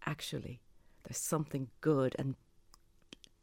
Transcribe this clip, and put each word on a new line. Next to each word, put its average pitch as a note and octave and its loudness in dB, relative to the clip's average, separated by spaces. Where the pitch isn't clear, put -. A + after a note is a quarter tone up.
"Actually, C#3+ -6
there's - -8
something D3 0
good C3+ 6
and C3 -2